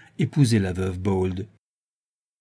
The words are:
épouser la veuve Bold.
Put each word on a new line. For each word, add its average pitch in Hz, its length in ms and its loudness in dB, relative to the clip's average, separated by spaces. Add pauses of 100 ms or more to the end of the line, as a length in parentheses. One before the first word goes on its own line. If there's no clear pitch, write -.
(180)
épouser 127 400 2
la 92 140 0
veuve 92 260 -4
Bold. 92 500 -2 (920)